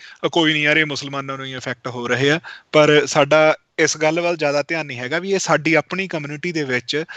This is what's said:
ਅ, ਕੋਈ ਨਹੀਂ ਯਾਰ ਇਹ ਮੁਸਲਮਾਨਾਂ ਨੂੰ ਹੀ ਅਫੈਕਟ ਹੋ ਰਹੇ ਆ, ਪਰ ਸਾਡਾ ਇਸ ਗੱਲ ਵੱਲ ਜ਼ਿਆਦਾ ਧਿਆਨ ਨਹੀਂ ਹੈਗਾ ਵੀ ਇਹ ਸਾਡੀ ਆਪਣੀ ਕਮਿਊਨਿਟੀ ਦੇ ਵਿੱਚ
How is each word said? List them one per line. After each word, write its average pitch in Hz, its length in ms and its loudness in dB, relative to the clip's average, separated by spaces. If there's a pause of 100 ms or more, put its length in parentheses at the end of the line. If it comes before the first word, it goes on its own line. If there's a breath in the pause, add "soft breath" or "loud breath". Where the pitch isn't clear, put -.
(260 loud breath)
ਅ, - 20 0
ਕੋਈ 160 240 2
ਨਹੀਂ 151 100 0
ਯਾਰ 151 140 4
ਇਹ 156 100 2
ਮੁਸਲਮਾਨਾਂ 139 500 -8
ਨੂੰ 135 100 -12
ਹੀ 131 100 -12
ਅਫੈਕਟ 127 320 -10
ਹੋ 120 200 -8
ਰਹੇ 127 220 2
ਆ, 165 100 2 (320 loud breath)
ਪਰ 147 340 6
ਸਾਡਾ 151 500 4 (220)
ਇਸ 156 180 2
ਗੱਲ 156 240 0
ਵੱਲ 175 160 -2
ਜ਼ਿਆਦਾ 147 320 -2
ਧਿਆਨ 160 180 -6
ਨਹੀਂ 131 120 -12
ਹੈਗਾ 127 200 -6
ਵੀ 190 120 -6
ਇਹ 190 80 0
ਸਾਡੀ 156 360 0
ਆਪਣੀ 180 340 -2
ਕਮਿਊਨਿਟੀ 151 440 -8
ਦੇ 156 100 -4
ਵਿੱਚ 131 420 -4 (120)